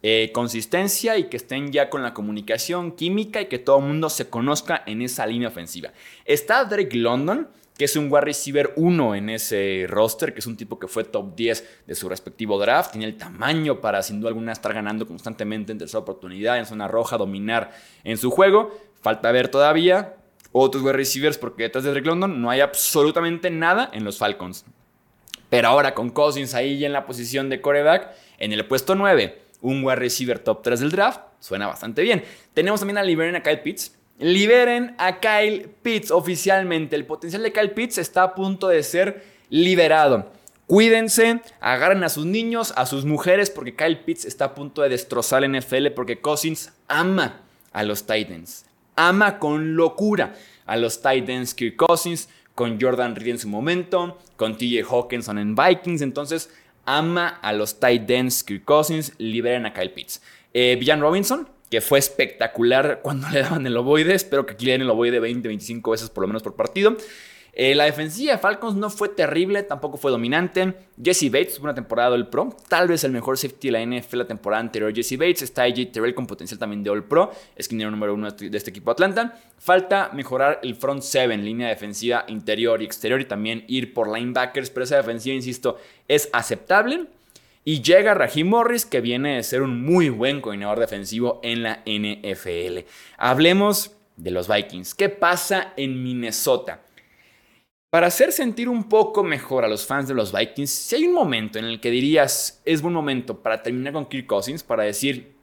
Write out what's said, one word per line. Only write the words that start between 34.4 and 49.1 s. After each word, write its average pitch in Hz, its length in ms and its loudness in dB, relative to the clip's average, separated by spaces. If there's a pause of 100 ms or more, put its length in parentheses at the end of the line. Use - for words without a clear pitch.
a 185 200 0
Kyle 214 500 0 (140)
Pitts 220 300 -2
oficialmente. 175 840 0
El 147 100 -2
potencial 170 380 -8
de 220 100 -2
Kyle 208 200 0
Pitts 233 260 -4
está 180 240 2
a 185 140 2
punto 190 320 -2
de 156 160 4
ser 196 400 0 (260)
liberado. 156 800 6 (380)
Cuídense, 226 720 6 (180)
agarren 170 460 2
a 160 40 0
sus 151 160 -4
niños, 226 520 -2
a 127 100 0
sus 139 180 -4
mujeres, 180 460 2
porque 123 240 -10
Kyle 160 240 0
Pitts - 260 -6
está 135 200 -4
a 135 100 -4
punto 143 280 -4
de 139 80 4
destrozar 131 500 0
la 139 60 4
N 135 120 0
F 127 180 -4
L, 139 140 2
porque 123 300 -6
Cousins 151 520 -4 (140)
ama 165 540 0 (320)
a 107 100 -4
los 104 240 -4
Titans. 92 600 -6 (280)
Ama 196 460 4